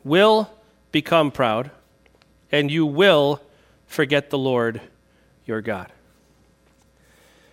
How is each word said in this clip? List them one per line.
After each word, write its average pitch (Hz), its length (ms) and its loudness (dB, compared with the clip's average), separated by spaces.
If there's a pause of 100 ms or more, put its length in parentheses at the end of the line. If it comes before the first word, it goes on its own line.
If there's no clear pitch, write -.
will 208 460 2 (420)
become 151 400 0
proud, 123 400 -4 (800)
and 147 180 0
you 156 160 -2
will 147 560 2 (440)
forget 143 440 -2
the 143 80 -4
Lord 120 440 -2 (640)
your 110 160 -6
God." 101 300 -10 (1600)